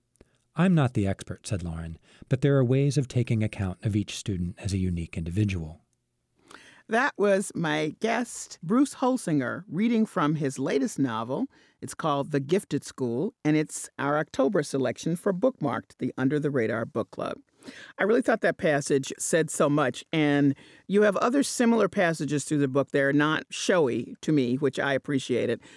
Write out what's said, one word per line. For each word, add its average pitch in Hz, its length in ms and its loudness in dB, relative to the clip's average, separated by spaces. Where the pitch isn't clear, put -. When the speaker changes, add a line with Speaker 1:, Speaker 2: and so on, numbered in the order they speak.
Speaker 1:
"I'm 180 200 4
not 131 180 4
the 101 140 0
expert," - 400 -6
said 90 160 -4
Lauren, 82 340 -8
"but 127 140 0
there 139 160 6
are 131 60 6
ways 135 340 2
of 127 100 0
taking 117 340 0
account 98 400 -2
of 104 140 0
each 101 200 -2
student 87 420 -4
as 95 160 -4
a 98 40 0
unique 87 380 -2
individual." 85 640 -2
Speaker 2:
That - 280 0
was 202 380 2
my 156 460 -2
guest, - 600 -4
Bruce 240 340 2
Holsinger, 151 720 0
reading 220 380 0
from 156 300 0
his 143 240 -4
latest 208 400 -2
novel. 127 480 -2
It's - 140 -12
called 143 380 -2
The 143 80 0
Gifted 147 440 -2
School, 131 480 -4
and 156 120 2
it's - 320 -4
our 143 200 0
October 196 440 0
selection 135 540 -4
for 202 160 -2
Bookmarked, 175 680 -2
the 127 180 -4
Under 135 200 0
the 147 120 -2
Radar 113 340 -2
Book 113 260 -6
Club. - 280 -8
I - 40 -2
really 226 180 4
thought 247 220 0
that 185 160 0
passage 143 600 0
said 160 300 0
so 156 220 0
much, 143 420 0
and 143 420 4
you 202 160 4
have 202 140 4
other 269 260 2
similar 233 460 2
passages 156 560 0
through 151 140 0
the 143 100 2
book. 135 220 0
They're 139 220 2
not 147 360 2
showy 127 720 0
to 160 120 -2
me, 127 240 2
which 143 220 0
I 139 140 0
appreciated. 123 680 -2